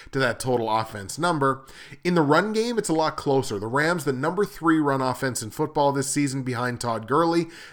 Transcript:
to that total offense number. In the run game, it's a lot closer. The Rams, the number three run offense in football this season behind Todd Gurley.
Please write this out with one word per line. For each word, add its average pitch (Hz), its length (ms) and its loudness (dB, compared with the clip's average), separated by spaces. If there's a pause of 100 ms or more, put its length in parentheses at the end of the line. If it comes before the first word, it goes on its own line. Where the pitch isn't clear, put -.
(120)
to 139 80 -2
that 120 200 0
total 120 300 0
offense 110 480 -4
number. 139 480 0 (380)
In 180 100 2
the 170 80 6
run 165 320 4
game, 226 240 0
it's 202 120 -2
a 165 40 2
lot 156 240 0
closer. 135 400 0
The 98 80 -4
Rams, 147 400 0
the 143 80 0
number 170 320 0
three 160 320 2
run 139 240 2
offense 127 400 -2
in 110 80 -8
football 143 420 0
this 135 160 -2
season 139 360 -2
behind 123 360 -4
Todd 113 280 -4
Gurley. 165 400 2 (260)